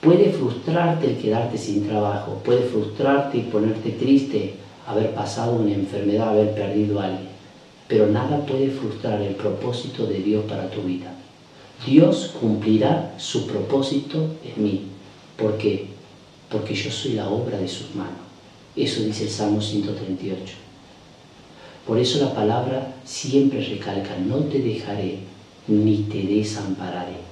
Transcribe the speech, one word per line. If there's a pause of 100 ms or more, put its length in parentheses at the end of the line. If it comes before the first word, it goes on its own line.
Puede
frustrarte
el
quedarte
sin
trabajo,
puede
frustrarte
y
ponerte
triste, (300)
haber
pasado
una
enfermedad,
haber
perdido
a
alguien. (580)
Pero
nada
puede
frustrar
el
propósito
de
Dios
para
tu
vida. (720)
Dios
cumplirá
su
propósito (260)
en
mí. (560)
¿Por
qué? (640)
Porque
yo
soy
la
obra
de
sus
manos. (540)
Eso
dice
el
Salmo
ciento
treinta
y
ocho. (1300)
Por
eso
la
palabra (100)
siempre
recalca,
"No
te
dejaré (500)
ni
te
desampararé" (140)